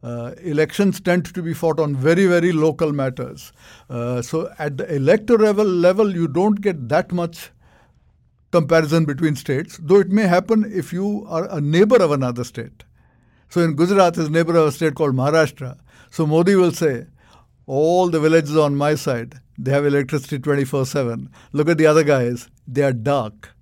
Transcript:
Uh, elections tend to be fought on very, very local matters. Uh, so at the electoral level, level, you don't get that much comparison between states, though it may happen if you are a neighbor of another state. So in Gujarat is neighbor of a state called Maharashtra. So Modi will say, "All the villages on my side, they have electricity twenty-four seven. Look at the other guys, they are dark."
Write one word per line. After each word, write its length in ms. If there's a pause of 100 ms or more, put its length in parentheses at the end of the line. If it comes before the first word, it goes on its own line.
Uh, 400
elections 580
tend 240
to 180
be 120
fought 260
on 160
very, 300
very 260
local 400
matters. 600 (340)
Uh, 320
so 380
at 180
the 180
electoral 460
level, 240
level, 500
you 140
don't 320
get 300
that 200
much 400 (1000)
comparison 540
between 280
states, 480
though 180
it 100
may 140
happen 460
if 220
you 340
are 240
a 80
neighbor 380
of 140
another 340
state. 400 (640)
So 140
in 140
Gujarat 420
is 100
neighbor 300
of 80
a 60
state 220
called 200
Maharashtra. 640 (320)
So 160
Modi 280
will 180
say, 340 (580)
"All 460
the 100
villages 380
on 180
my 200
side, 440 (160)
they 140
have 160
electricity 520
twenty-four 460
seven. 460 (240)
Look 160
at 80
the 80
other 180
guys, 460 (180)
they 140
are 100
dark." 680